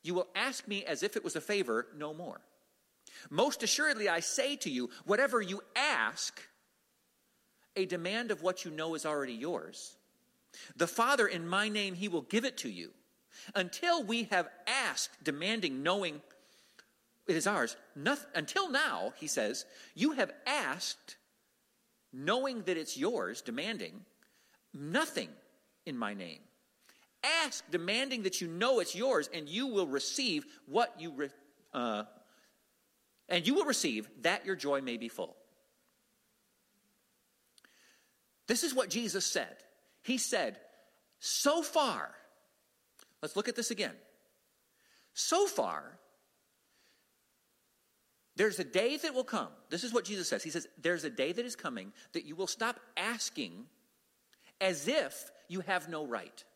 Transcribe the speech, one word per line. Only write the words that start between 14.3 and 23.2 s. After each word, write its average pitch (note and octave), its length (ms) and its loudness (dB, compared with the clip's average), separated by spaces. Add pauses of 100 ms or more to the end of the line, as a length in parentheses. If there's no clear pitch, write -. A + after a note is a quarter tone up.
asked, A#3 580 -2
demanding, D#3 600 0
knowing E3+ 380 0 (1040)
it D#3+ 80 4
is D#3+ 120 4
ours, D#3+ 280 2 (200)
noth-, A3+ 380 0
until F4+ 360 2
now," F#3+ 480 2
he - 100 -8
says, A2+ 380 0 (280)
"you D4 200 2
have B3 200 2 (120)
asked, G#3+ 720 -2 (920)
knowing A3 520 0
that E3+ 140 2
it's D#3+ 200 -6
yours, C#3 440 0